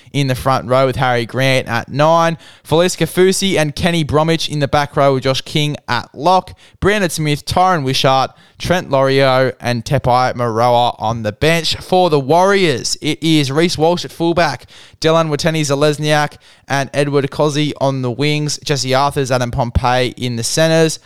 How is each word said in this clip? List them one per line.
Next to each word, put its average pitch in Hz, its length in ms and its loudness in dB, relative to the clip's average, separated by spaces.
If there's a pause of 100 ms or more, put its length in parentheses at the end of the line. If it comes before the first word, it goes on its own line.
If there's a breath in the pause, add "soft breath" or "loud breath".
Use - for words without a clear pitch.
(120)
in 139 140 -2
the 127 80 -2
front 123 340 -2
row 127 160 4
with 127 120 0
Harry 123 280 0
Grant 131 440 0
at 117 200 -4
nine, 165 480 2 (280 loud breath)
Felise 170 340 0
Kaufusi 185 580 0
and 151 180 0
Kenny 170 300 -2
Bromwich 156 440 0
in 151 100 -6
the 143 100 0
back 143 280 -2
row 139 180 4
with 131 80 -2
Josh 131 200 0
King 147 340 -4 (120)
at 117 260 -4
lock, 180 440 0 (220 soft breath)
Brandon 202 280 0
Smith, 147 380 -4
Tyron 180 380 2
Wishart, 131 460 0 (280 soft breath)
Trent - 320 -2
Loiero 135 680 2
and 120 260 -4
Tepai 127 500 0
Moeroa 120 640 0
on 113 240 -4
the 107 100 -4
bench. 160 440 -2
For 180 340 0
the 147 100 4
Warriors, 170 800 0
it 151 220 -4
is 151 280 2
Reece 165 280 0
Walsh 170 260 0
at 135 80 -14
fullback, 165 560 -2 (320 loud breath)
Dylan 160 300 2
Watene-Zelezniak 151 1040 0 (320 soft breath)
and 139 240 -2
Edward 143 380 0
Kosi 151 500 0
on 135 220 -2
the 127 80 -2
wings, 147 480 -2
Jesse 131 340 -4
Arthurs, 139 380 0
Adam 127 200 -2
Pompey 127 680 0
in 123 200 -4
the 113 60 -4
centres, 160 640 0